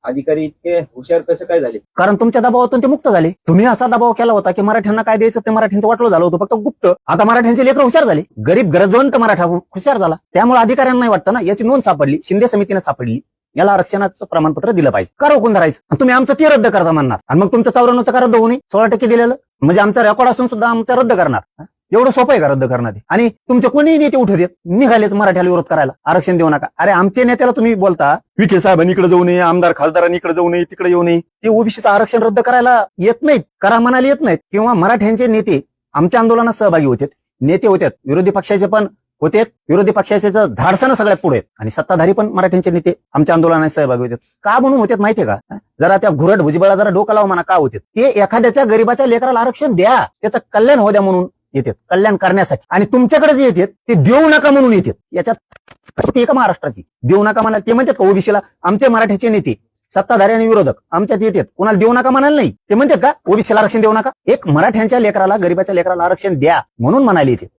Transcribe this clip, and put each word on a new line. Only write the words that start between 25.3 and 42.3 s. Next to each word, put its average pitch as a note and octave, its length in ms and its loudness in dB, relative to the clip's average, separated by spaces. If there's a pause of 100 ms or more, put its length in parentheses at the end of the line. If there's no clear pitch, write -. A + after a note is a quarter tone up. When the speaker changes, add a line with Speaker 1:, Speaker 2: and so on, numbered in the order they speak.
Speaker 2:
विरोध F3 140 0
करायला, C#3+ 280 -2 (120)
"आरक्षण F3 320 0
देऊ E3 120 2
नका." D3 180 -2 (120)
अरे, F3+ 120 0
आमचे G3 340 0
नेत्याला B3 320 0
तुम्ही A#3 180 0
बोलता, E3+ 420 0 (220)
"विखे F#3+ 220 2
साहेबांनी F3+ 320 2
इकडे F3+ 160 0
जाऊ F3+ 160 4
नये, F3+ 160 0
आमदार F3 360 2
खासदारांनी F3 400 0
इकडे E3+ 180 -6
जाऊ F3 140 0
नये, F3 160 -2
तिकडे F3+ 240 -6
येऊ F3 140 2
नये," E3+ 180 0
ते - 280 -10
ओबीसीचं A3+ 400 0
आरक्षण A3 340 2
रद्द A3+ 180 0
करायला B3 440 2 (140)
येत G#3+ 240 0
नाहीत, C#4+ 180 2 (200)
करा A3 180 2
म्हणायला B3+ 300 2
येत C#4 120 2
नाहीत. A3+ 180 0 (140)
किंवा A3 220 0
मराठ्यांचे G#3+ 520 0
नेते G#3+ 340 -2 (320)
आमच्या F3 280 0
आंदोलनात A3+ 320 0
सहभागी E3 340 0
होते, B2+ 180 -2 (360)
नेते F3 260 0
होते, F#3 200 2
विरोधी E3+ 440 -2
पक्षाचे G3 360 -2
पण G#3 200 0 (340)
होते, F#3+ 200 0
विरोधी G3+ 520 -2
पक्षाचे G3+ 420 -2
तर G#3+ 120 2
धाडसानं F#3 480 0
सगळ्यात G#3 280 0
पुढे C#3+ 140 0
आहेत G2 80 -4 (140)
आणि A2 120 -8
सत्ताधारी E3+ 420 0
पण G#3+ 140 -2
मराठ्यांचे F#3 440 -2